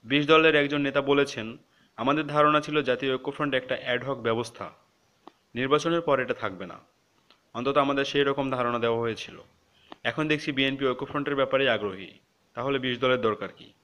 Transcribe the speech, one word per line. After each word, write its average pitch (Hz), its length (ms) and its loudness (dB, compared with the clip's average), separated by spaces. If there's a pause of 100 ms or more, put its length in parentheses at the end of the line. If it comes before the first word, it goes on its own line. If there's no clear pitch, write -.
বিশ 143 240 0
দলের 160 280 8
একজন 143 260 2
নেতা 139 200 0
বলেছেন, 135 560 0 (380)
আমাদের 147 320 0
ধারণা 151 340 4
ছিল 151 200 -2
জাতীয় 131 340 0
ঐক্যফ্রন্ট 139 400 -4
একটা 127 280 -2
অ্যাডহক 123 340 -4
ব্যবস্থা, 113 560 -4 (840)
নির্বাচনের 147 460 0
পর 143 180 2
এটা 123 140 -4
থাকবে 95 320 -6
না। - 140 -16 (720)
অন্তত 131 240 -2
আমাদের 139 280 2
সেই 143 180 0
রকম 135 280 0
ধারণা 120 280 -2
দেওয়া 117 200 2
হয়েছিল। - 420 -6 (640)
এখন 156 240 -2
দেখছি 151 240 -2
বিএনপি 135 360 0
ঐক্যফ্রন্টের 143 480 -4
ব্যাপারেই 135 340 2
আগ্রহী, 101 420 -4 (420)
তাহলে 131 260 -2
বিশ 123 200 -2
দলের 127 220 2
দরকার 107 360 0
কি? - 160 -20 (100)